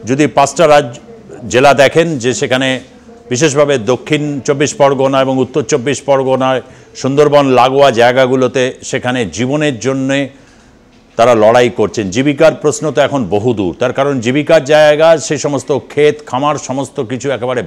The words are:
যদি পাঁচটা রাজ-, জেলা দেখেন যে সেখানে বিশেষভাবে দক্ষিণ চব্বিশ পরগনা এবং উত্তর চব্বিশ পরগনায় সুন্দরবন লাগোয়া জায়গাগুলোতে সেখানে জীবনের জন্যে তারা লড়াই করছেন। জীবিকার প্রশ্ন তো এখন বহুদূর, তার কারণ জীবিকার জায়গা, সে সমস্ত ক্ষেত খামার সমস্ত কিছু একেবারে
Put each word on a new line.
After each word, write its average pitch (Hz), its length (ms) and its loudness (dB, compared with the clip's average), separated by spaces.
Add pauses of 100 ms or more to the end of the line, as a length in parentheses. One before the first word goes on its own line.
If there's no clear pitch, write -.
যদি 139 220 0
পাঁচটা 143 420 2
রাজ-, 143 300 2 (500)
জেলা 131 260 4
দেখেন 151 440 2
যে 120 160 -2
সেখানে 131 460 -4 (480)
বিশেষভাবে 139 500 0
দক্ষিণ 143 640 -4
চব্বিশ 143 340 -2
পরগনা 135 460 2
এবং 131 180 0
উত্তর 131 240 -2
চব্বিশ 135 380 -4
পরগনায় 131 600 0 (340)
সুন্দরবন 143 500 2
লাগোয়া 135 440 2
জায়গাগুলোতে 127 840 2 (100)
সেখানে 123 440 -4
জীবনের 127 540 -4
জন্যে 135 480 -4 (880)
তারা 120 180 4
লড়াই 117 360 4
করছেন। 101 400 -4
জীবিকার 139 440 2
প্রশ্ন 151 360 -4
তো 147 100 -2
এখন 135 240 -2
বহুদূর, 110 540 -2
তার 123 140 -2
কারণ 135 280 -2
জীবিকার 147 440 0
জায়গা, 151 540 4
সে 139 200 -6
সমস্ত 143 340 -4
ক্ষেত 147 540 -2
খামার 143 300 -4
সমস্ত 135 440 -8
কিছু 131 300 -6
একেবারে 123 360 -4